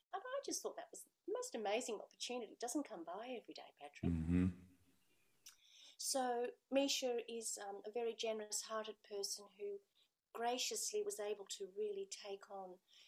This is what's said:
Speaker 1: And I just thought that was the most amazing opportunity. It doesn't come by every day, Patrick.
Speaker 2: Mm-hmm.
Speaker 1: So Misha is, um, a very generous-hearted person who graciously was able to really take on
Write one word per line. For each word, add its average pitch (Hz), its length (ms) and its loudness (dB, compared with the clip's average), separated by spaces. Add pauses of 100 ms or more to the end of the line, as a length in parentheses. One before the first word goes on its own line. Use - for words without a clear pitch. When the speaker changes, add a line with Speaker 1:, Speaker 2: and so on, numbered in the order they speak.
(140)
Speaker 1:
And 381 80 0
I 508 240 -2
just - 160 0
thought - 140 -2
that - 160 -8
was - 100 -8 (240)
the 370 80 0
most 494 220 0
amazing 220 420 2
opportunity. - 560 -6
It - 60 -16
doesn't 269 280 0
come 170 180 -8
by 190 200 -6 (140)
every - 160 -12
day, - 160 -14 (100)
Patrick. 87 320 -2
Speaker 2:
Mm-hmm. 85 340 4 (1500)
Speaker 1:
So 247 500 4 (240)
Misha 262 560 6
is, 226 300 -2 (100)
um, 196 200 -4
a 214 40 -4
very 233 220 0
generous-hearted 220 920 0
person 202 420 -4 (120)
who 202 220 -4 (540)
graciously 233 680 2
was 202 160 -2
able 208 260 -2 (120)
to 196 100 -4 (100)
really 196 340 0
take 196 400 -8
on 185 260 -8 (300)